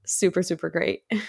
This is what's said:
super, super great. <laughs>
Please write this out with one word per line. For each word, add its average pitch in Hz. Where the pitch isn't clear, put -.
super, 180
super 165
great. -
<laughs> -